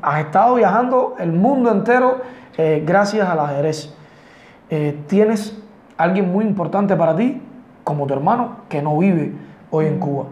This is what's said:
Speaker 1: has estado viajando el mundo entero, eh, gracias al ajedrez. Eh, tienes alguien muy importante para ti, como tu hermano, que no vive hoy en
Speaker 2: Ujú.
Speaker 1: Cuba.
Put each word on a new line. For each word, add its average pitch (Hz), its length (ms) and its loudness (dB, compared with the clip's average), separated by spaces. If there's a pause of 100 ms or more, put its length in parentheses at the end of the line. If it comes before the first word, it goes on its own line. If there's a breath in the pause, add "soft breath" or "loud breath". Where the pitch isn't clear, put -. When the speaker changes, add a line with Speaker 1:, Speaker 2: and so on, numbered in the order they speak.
Speaker 1:
has 151 180 0
estado 190 360 4
viajando 247 600 2
el 170 140 -2
mundo 240 400 2
entero, 247 460 2 (400 loud breath)
eh, 156 280 2
gracias 202 440 2
al 165 100 0
ajedrez. 147 560 -4 (720 loud breath)
Eh, 147 380 -2
tienes 208 500 0 (400)
alguien 180 340 0
muy 202 120 0
importante 190 540 0
para 160 180 2
ti, 240 260 -2 (440)
como 143 200 -2
tu 135 80 -2
hermano, 190 440 -2 (100)
que 147 140 -6
no 151 160 -2
vive 170 340 0 (400 loud breath)
hoy 156 140 0
en 147 120 0
Speaker 2:
Ujú. 147 80 -4
Speaker 1:
Cuba. 143 260 -4